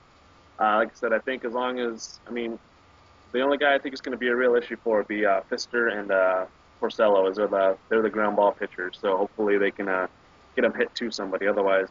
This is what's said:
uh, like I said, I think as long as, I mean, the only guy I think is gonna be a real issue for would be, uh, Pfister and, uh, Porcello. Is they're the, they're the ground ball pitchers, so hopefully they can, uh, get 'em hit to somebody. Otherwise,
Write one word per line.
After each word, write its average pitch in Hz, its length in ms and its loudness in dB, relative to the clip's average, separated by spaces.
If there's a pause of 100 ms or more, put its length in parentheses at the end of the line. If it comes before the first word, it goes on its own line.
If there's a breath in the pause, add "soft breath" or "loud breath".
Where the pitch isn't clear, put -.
(600)
uh, 107 160 2
like 110 140 0
I - 40 -20
said, 117 200 -4
I 110 60 -2
think 127 260 -6
as 113 80 -6
long 127 260 -4
as, 117 480 -8
I 117 40 -14
mean, 117 260 -6 (720)
the 123 80 -2
only 139 160 2
guy 139 180 2
I 139 40 2
think 135 160 -6
is 131 80 -12
gonna 127 160 -8
be 123 100 -2
a 120 80 2
real 127 200 4
issue 117 280 -2
for 110 140 2
would 101 100 -2
be, 104 160 -2
uh, 98 240 2
Pfister 120 400 -2
and, 101 240 -4
uh, 92 320 2 (360)
Porcello. 104 500 2
Is 95 60 -6
they're 104 100 2
the, 95 300 2 (120)
they're 110 140 2
the 110 80 0
ground 104 240 0
ball 101 160 4
pitchers, - 500 -8
so 95 160 0
hopefully 101 400 0
they 98 140 2
can, 101 180 -6
uh, 92 200 -2 (480)
get 123 80 2
'em 110 100 0
hit 120 220 -2
to 117 160 -6
somebody. 95 340 -4
Otherwise, 98 440 2